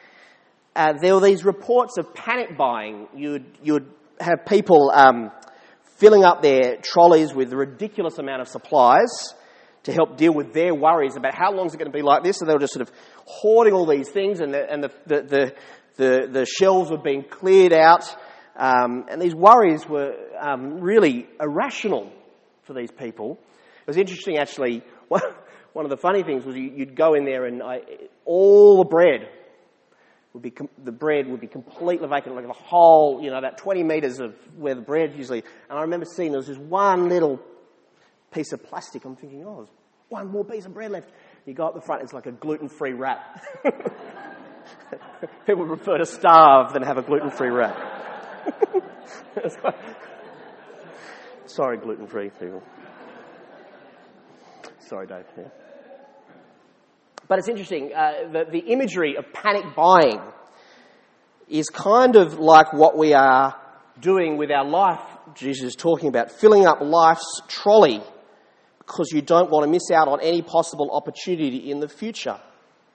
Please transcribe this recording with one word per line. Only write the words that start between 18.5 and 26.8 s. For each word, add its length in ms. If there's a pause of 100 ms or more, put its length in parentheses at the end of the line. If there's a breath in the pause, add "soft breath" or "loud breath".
Um, 520
and 120
these 140
worries 540
were, 260 (260)
um, 400
really 460 (140)
irrational 720 (500)
for 120
these 180
people. 460 (420 soft breath)
It 60
was 100
interesting, 420
actually. 440 (120)
<laughs> 140
One, 140 (500 soft breath)
one 140
of 40
the 60
funny 260
things 220
was 100
you, 200
you'd 200